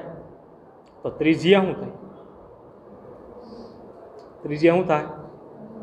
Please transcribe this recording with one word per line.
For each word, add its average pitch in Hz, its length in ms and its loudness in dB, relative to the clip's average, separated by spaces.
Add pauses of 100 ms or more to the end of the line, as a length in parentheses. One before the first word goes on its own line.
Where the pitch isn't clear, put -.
(1040)
તો 131 80 -4
ત્રિજ્યા 160 520 4
શું 185 120 0
થાય? - 160 -8 (2500)
ત્રિજ્યા 160 340 4
શું 185 100 2
થાય? 151 180 2 (800)